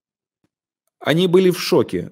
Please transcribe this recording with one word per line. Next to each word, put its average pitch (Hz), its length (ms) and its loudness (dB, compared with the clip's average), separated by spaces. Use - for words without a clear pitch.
Они 165 280 0
были 180 240 4
в 165 100 -4
шоке, 101 520 -2